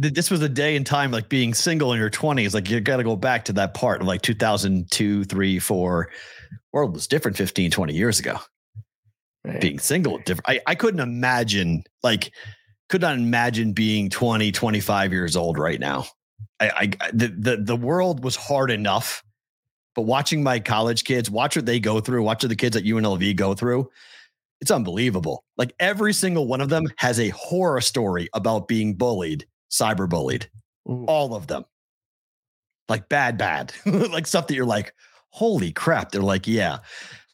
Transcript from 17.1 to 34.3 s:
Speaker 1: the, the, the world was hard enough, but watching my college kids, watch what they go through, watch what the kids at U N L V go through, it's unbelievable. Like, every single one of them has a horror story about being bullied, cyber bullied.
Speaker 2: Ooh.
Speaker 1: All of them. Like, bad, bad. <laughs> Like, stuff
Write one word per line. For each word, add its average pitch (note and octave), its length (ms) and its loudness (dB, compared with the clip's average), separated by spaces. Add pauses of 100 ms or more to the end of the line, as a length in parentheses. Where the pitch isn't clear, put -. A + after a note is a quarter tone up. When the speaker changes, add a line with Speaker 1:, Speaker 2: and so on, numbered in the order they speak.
Speaker 1:
the, A#2 140 2
the, G#2+ 300 0
the G#2+ 180 -2
world D3+ 480 0
was B2+ 120 -2
hard C3+ 340 0
enough, G#2 540 -2 (720)
but A#2+ 80 0
watching C#3+ 400 2
my B2+ 160 2
college A2+ 460 0
kids, A#2+ 260 0
watch B2 240 0
what D3 100 0
they A#2+ 140 2
go A2 220 2
through, B2 220 0
watch A2 200 0
what B2 60 0
the A2+ 60 -2
kids A#2 200 0
at G#2 100 0
U A2+ 120 2
N G#2+ 80 2
L G2+ 100 2
V G2 180 2
go G2 200 2
through, B2 360 0 (720)
it's D3 120 -2
unbelievable. F#2 720 0 (120)
Like, B2 220 -2
every G#3 340 2
single E3+ 340 0
one B2+ 140 0
of C#3 80 0
them D#3+ 140 2 (140)
has B2 220 0
a A2 100 2
horror E3 520 -2
story F#2 520 -2
about G#2+ 340 0
being G#2+ 280 0
bullied, F2+ 500 -2 (260)
cyber G#2 380 0
bullied. C2+ 400 -2 (400)
Speaker 2:
Ooh. B2 180 -6
Speaker 1:
All C#3+ 260 0
of F#2 140 -10
them. C#2+ 160 -6 (1300)
Like, A2 200 -4
bad, B2+ 280 0
bad. E2+ 420 -2
<laughs> - 60 -16
Like, F#3 420 0
stuff F3 200 0